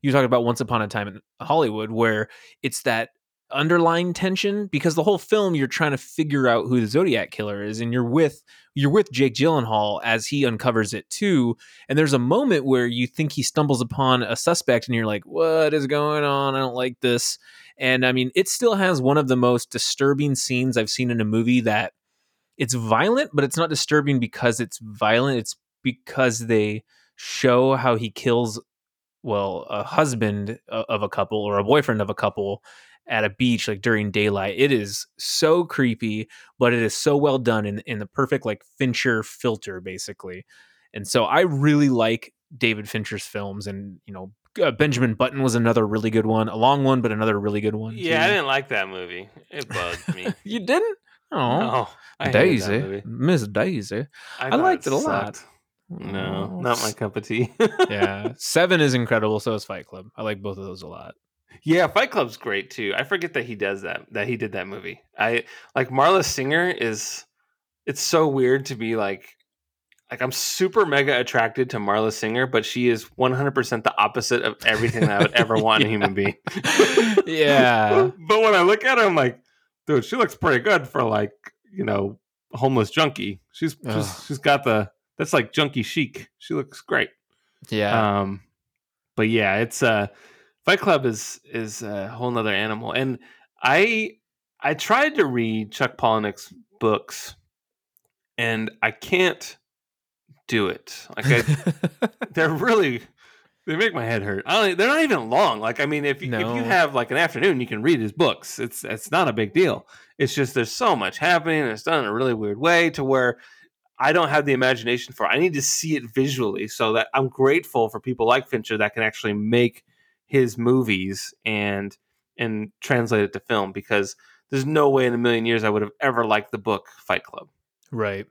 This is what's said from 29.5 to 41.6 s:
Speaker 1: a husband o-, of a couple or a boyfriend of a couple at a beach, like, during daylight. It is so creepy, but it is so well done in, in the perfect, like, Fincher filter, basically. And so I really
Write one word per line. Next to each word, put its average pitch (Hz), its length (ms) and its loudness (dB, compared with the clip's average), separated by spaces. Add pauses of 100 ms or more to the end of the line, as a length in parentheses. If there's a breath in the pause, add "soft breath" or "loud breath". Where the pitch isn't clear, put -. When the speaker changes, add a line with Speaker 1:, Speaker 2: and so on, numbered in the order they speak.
Speaker 1:
a 104 140 -6
husband 110 760 -2 (120)
o-, 113 180 -6
of 104 140 -2
a 101 80 -4
couple 104 340 -4
or 101 140 0
a 101 60 0
boyfriend 123 360 2
of 98 80 -2
a 104 60 -6
couple 101 480 -4 (460 loud breath)
at 110 160 0
a 101 60 0
beach, 120 360 0
like, 101 160 -4
during 107 300 0
daylight. 101 440 0
It 139 140 2
is 104 380 -2 (100)
so 165 460 2
creepy, 110 640 -2 (320 loud breath)
but 120 120 4
it 120 80 2
is 110 160 0
so 147 200 2
well 139 200 2
done 113 300 0
in, 101 140 -6
in 113 180 -8
the 104 80 -8
perfect, 135 400 -2
like, 107 160 -6 (160)
Fincher 120 460 0
filter, 104 560 -4
basically. 92 680 -12 (480 soft breath)
And 107 120 -10
so 117 180 0
I 127 160 2
really 147 480 4